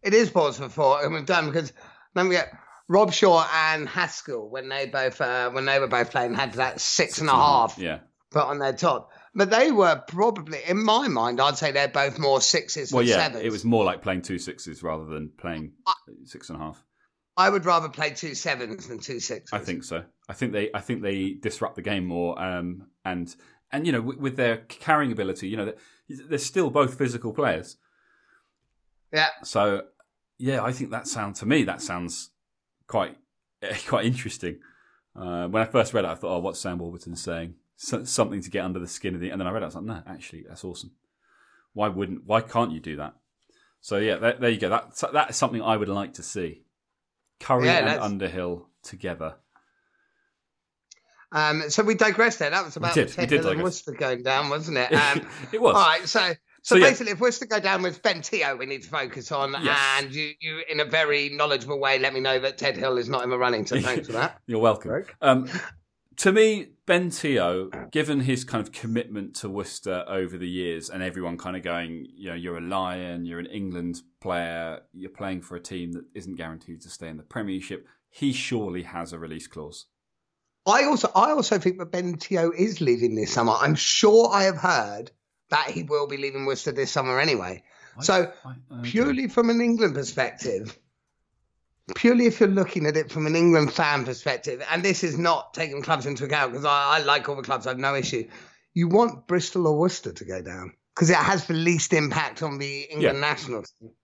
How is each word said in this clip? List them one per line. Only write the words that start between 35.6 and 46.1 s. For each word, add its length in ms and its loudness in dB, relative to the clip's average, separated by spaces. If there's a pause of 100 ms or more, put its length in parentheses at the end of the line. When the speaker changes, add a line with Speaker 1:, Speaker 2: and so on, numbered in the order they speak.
Speaker 2:
I 40 2
first 280 2
read 120 2
it, 40 -4
I 60 -6
thought, 220 -4
"Oh, 20 0
what's 200 -6
Sam 180 -6
Warburton 400 -10
saying?" 380 -8 (200)
So-, 280 -8
something 380 -2
to 80 -14
get 160 -4
under 140 -6
the 80 -8
skin 280 -8
of 60 -8
the, 80 -6
and 100 -8
then 80 -4
I 40 -4
read 120 -4
it, 20 -6
I 20 -8
was 80 -12
like, 80 -12
"No, 240 -10
actually, 400 -18
that's 160 -20
awesome. 280 -14 (840)
Why 160 0
wouldn't, 360 -6
why 160 4
can't 300 -2
you 80 -8
do 180 -10
that?" 180 -12 (680)
So, 160 -4
yeah, 180 2
there, 240 2
there 100 4
you 100 0
go. 100 0
That, 240 0 (200)
that's 240 2
something 240 0
I 160 2
would 120 -2
like 260 -4